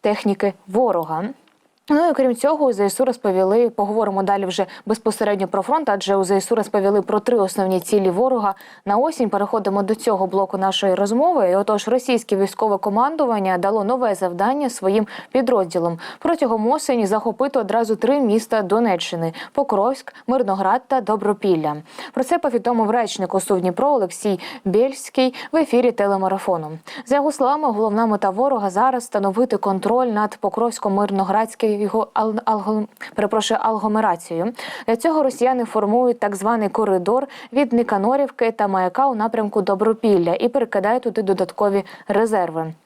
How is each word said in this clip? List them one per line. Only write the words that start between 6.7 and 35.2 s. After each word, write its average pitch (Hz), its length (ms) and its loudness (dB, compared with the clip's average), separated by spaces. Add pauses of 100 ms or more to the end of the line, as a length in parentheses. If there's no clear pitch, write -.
про 214 180 0
три 240 180 0
основні 190 420 0
цілі 190 300 2
ворога 208 460 0 (300)
на 202 120 2
осінь. 262 320 0
Переходимо 202 540 0
до 208 120 0
цього 196 320 0
блоку 190 300 -2
нашої 190 380 0
розмови. 226 540 2
І 185 60 2
отож, 202 320 0
російське 240 480 0
військове 196 420 0
командування 220 800 0
дало 196 260 0
нове 233 320 0
завдання 208 540 -2
своїм 208 380 0 (240)
підрозділам. 180 680 0 (200)
Протягом 240 480 0
осені 254 380 0
захопити 214 540 0
одразу 220 360 0
три 254 240 2
міста 220 420 0
Донеччини: 180 720 0 (200)
Покровськ, 262 600 0 (140)
Мирноград 202 600 2
та 262 140 2
Добропілля. 190 760 0 (380)
Про 262 100 -2
це 339 160 0
повідомив 233 500 0
речник 208 460 -2
осу 190 240 0
Дніпро 180 280 0
Олексій 202 520 0 (260)
Бєльський 254 680 0 (160)
в - 40 -4
ефірі 247 360 2
телемарафону. 190 800 0 (340)
За 277 100 0
його 285 160 2
словами, 277 400 0
головна 214 340 0
мета 208 240 0
ворога 220 400 0
зараз — 240 340 0
встановити 202 540 0
контроль 208 500 0
над 208 340 -2
Покровсько-Мирноградською 208 1400 0 (340)
ал-, 220 200 0 (120)
алго-, 214 420 -2 (280)
перепрошую, 214 480 0
агломерацією. 208 880 0 (340)
Для 226 80 2
цього 311 280 0